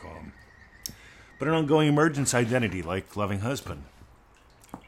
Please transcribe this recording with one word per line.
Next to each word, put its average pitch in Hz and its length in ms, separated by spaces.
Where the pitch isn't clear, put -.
com. 80 320
But 135 100
an 160 60
ongoing 156 360
emergence 147 440
identity, 117 480
like 90 340
loving 101 260
husband, 104 420